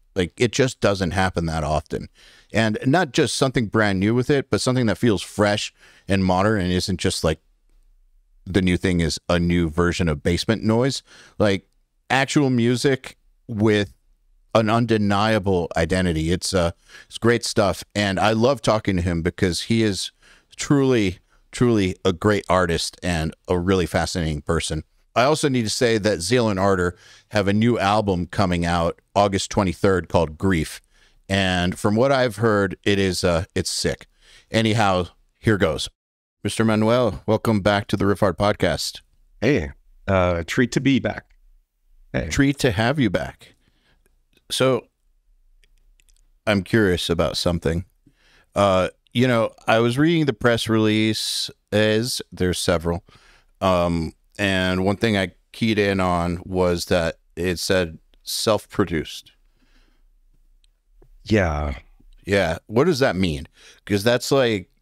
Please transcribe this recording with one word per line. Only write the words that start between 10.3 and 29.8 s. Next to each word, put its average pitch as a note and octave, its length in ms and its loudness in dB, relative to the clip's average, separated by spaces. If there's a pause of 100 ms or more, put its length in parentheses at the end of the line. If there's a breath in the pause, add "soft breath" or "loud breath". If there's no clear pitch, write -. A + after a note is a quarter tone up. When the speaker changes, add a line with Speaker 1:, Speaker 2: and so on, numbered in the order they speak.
Speaker 1:
noise. A#2 400 -2 (340 loud breath)
Like, G2 300 0 (420)
actual C3+ 400 2
music B2 680 0 (300)
with G#2 480 0 (580)
an A2 160 2
undeniable G#2+ 1080 0
identity. E2+ 560 0
It's, - 200 -4
uh, E2+ 200 0 (340 loud breath)
it's - 120 -20
great A#2 260 2
stuff, - 400 -2 (100)
and G2+ 240 0
I G#2 140 2
love A#2 280 2
talking G#2+ 360 0
to F2 60 0
him F2 200 -2
because F2 400 -2
he A2+ 220 0
is G2+ 260 -4 (460 soft breath)
truly, B2+ 640 0 (320)
truly G#2+ 420 2 (100)
a F#2+ 80 2
great G#2 360 0
artist F2 520 0
and D#2+ 320 -4 (140)
a F2+ 140 0
really F#2 260 2
fascinating D#2+ 560 -4
person. D#2+ 400 -4 (320)
I A2+ 80 2
also D3+ 260 0
need B2+ 140 0
to G#2+ 80 -4
say A2+ 280 0
that G2 220 0
Zeal A2 280 0
and G2 100 -2
Ardor F#2 380 2 (320 loud breath)
have G#2 180 0
a G2+ 60 2
new A2 260 2
album G2 480 0
coming F2 400 -2
out E2+ 340 -2 (140)
August G2 380 0
twenty-third F#2+ 560 0